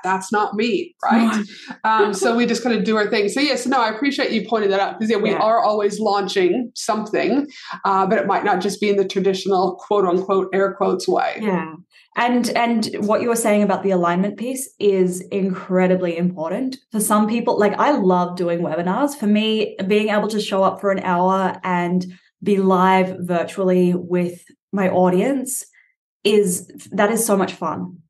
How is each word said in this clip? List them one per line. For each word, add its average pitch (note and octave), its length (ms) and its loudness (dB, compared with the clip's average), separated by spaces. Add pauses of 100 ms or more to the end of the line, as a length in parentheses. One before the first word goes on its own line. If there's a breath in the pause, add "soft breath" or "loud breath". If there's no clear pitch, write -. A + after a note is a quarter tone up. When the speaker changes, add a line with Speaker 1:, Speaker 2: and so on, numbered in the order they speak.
Speaker 1:
That's F#3 280 -4
not G#3 220 0
me, G#3+ 400 -2 (100)
right? A3 400 2 (400 loud breath)
Speaker 2:
No. A3 60 0
Speaker 1:
Um, G#3 240 2
so A#3 220 0
we A#3+ 100 2
just A#3 160 -2
kinda A#3 200 0
do A3 160 0
our G#3 120 0
thing. G#3 180 0
So G3+ 120 -2
yes, C4+ 260 0
no, B3+ 160 2
I A3 80 2
appreciate C#4 400 -2
you G#3 180 -2
pointing G#3+ 220 0
that G3 100 2
out, - 200 -2
'cause, A3 100 -4
yeah, A3 80 2
we G#3+ 140 0
Speaker 2:
Yeah. E3 80 -2
Speaker 1:
are A3 240 2
always G#3 360 0
launching G3+ 760 0
something, G#3+ 720 -2 (360 loud breath)
uh, F#3+ 220 2
but G3 140 2
it F#3+ 80 -2
might F#3+ 180 0
not F#3 160 2
just G3 180 -4
be G#3 120 2
in G3 60 2
the F#3+ 100 2
traditional F#3 680 0 (120)
quote G3 180 2
unquote, F#3+ 480 0
air G3 200 2
quotes F#3 340 -2
way. - 340 0
Speaker 2:
Yeah. E3 320 -4 (440 soft breath)
And, A#3+ 400 0
and A#3 320 0 (180)
what G#3+ 140 2
you A#3+ 80 -2
were A3+ 80 0
saying G#3 260 2
about F3+ 200 0
the G3 80 2
alignment F3+ 440 0
piece B3+ 340 -8 (100)
is F#3 420 2 (100)
incredibly F#3 840 0
important. F#3 580 -4 (160)
For A3 80 -2
some G#3+ 260 2
people, A#3 320 0
like, G3+ 220 2
I F#3 120 4
love F3+ 440 2
doing E3+ 240 -2
webinars. F3+ 560 -2
For G#3 120 -4
me, G#3+ 500 0 (100)
being G#3+ 220 2
able G#3 180 0
to G#3+ 140 -2
show F#3+ 200 -2
up - 200 0
for G3+ 100 0
an G3 120 -2
hour F#3 600 0
and F3+ 420 -2 (380 loud breath)
be G3 140 2
live F#3 640 4
virtually F3+ 760 0
with F3 480 -4 (300)
my G3 160 0
audience G3 760 0 (600 soft breath)
is, G3+ 420 2 (240)
that G#3 220 2
is A3 120 0
so G3+ 120 2
much F3+ 160 -2
fun. F3+ 420 -8 (140)